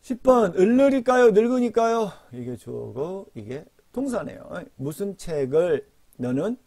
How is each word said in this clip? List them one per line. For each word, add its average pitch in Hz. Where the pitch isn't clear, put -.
십 -
번, 233
을르릴까요? 247
늙으니까요? 226
이게 123
주어고, 123
이게 123
동사네요. 226
무슨 185
책을 151
너는 139